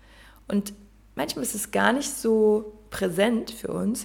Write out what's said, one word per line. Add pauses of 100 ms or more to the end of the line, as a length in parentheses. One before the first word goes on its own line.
(500)
Und (420)
manchmal
ist
es
gar
nicht
so (180)
präsent
für
uns.